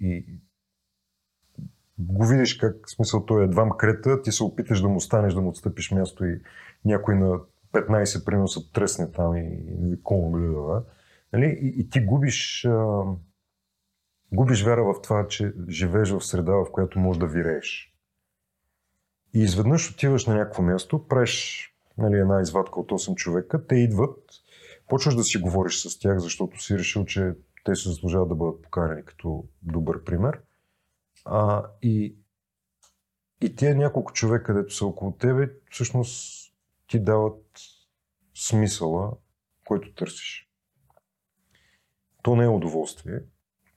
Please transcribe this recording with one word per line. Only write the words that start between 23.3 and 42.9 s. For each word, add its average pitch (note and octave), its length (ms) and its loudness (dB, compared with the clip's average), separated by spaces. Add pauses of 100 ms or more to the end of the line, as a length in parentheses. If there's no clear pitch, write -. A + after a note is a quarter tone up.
те C3 100 2
идват, A#2+ 420 2 (720)
почваш C3+ 280 2
да A#2 60 2
си - 160 0
говориш F2 400 0
с - 200 -8
тях, G2 200 2
защото F2 400 -6
си G2 200 -2
решил, - 260 -2
че F#2 280 -2 (320)
те G2 120 0
се - 120 -6
заслужават E2+ 400 -2
да E2 60 -4
бъдат D#2+ 280 -4
поканени D#2+ 420 -4
като - 400 -10 (180)
добър E2 420 -4
пример. F#2 360 -2 (840)
А, G#2 420 0 (160)
и, G#2+ 340 0 (1200)
и - 160 -4
тия C#3+ 200 2
няколко C#3 360 0
човека, A2+ 320 0
където G2+ 300 -2
са G2+ 120 -4
около F#2+ 260 -6
тебе, C3 380 0 (200)
всъщност - 640 -6 (500)
ти A2+ 140 0
дават G#2+ 420 2 (920)
смисъла, G2+ 760 0 (540)
който - 300 -4
търсиш. - 560 -12 (1700)
То A#2+ 140 4
не A#2+ 80 6
е A#2+ 40 4
удоволствие, E2+ 720 -2 (560)